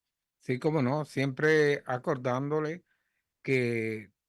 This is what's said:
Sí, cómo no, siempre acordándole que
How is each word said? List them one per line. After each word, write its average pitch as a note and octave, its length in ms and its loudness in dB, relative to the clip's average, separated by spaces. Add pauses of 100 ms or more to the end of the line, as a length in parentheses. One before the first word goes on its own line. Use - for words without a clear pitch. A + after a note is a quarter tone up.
(400)
Sí, B2+ 200 -4
cómo D#3 220 0
no, C#3+ 240 0
siempre C#3+ 800 2
acordándole C#3+ 960 -2 (600)
que A2+ 680 -2 (180)